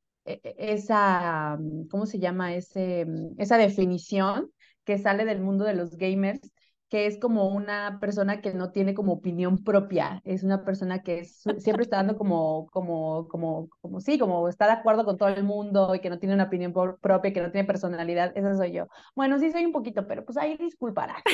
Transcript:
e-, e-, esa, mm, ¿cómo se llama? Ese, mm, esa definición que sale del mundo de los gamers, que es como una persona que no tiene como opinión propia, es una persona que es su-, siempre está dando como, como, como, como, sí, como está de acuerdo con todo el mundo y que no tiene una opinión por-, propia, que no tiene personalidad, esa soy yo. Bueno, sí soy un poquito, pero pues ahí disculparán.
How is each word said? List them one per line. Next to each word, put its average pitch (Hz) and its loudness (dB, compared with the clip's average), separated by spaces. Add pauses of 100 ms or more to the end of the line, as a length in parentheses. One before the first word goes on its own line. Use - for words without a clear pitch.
(260)
e-, - -10
e-, - -12 (180)
esa, 175 2
mm, 156 -8
¿cómo 202 -2
se 202 -6
llama? 180 -2
Ese, 180 -4
mm, 160 -8
esa 214 4
definición 196 2 (320)
que 202 0
sale 202 2
del 208 0
mundo 196 0
de 208 2
los 175 -4
gamers, 196 -2 (380)
que 208 0
es 208 -2
como 220 2
una 202 -4
persona 202 0
que 196 -2
no 185 -4
tiene 196 0
como 196 0
opinión 180 0
propia, 196 2
es 190 -4
una 196 0
persona 185 -2
que 170 -4
es - -16
su-, 208 -4
siempre 214 2
está 214 0
dando 208 2
como, 160 0
como, 165 -4
como, 165 -4 (100)
como, 185 -10
sí, 285 2
como 180 2
está 196 2
de 214 6
acuerdo 226 4
con 196 0
todo 202 4
el 196 0
mundo 202 2
y 185 0
que 185 -4
no 175 -6
tiene 196 0
una 196 4
opinión 180 -4
por-, 185 0
propia, 190 4
que 185 -2
no 175 -4
tiene 196 0
personalidad, 175 -2
esa 196 0
soy 180 0
yo. 175 -6 (280)
Bueno, 269 2
sí 311 2
soy 339 0
un 339 0
poquito, 214 -4
pero - -6
pues 240 -8
ahí 311 -2
disculparán. 254 -6 (120)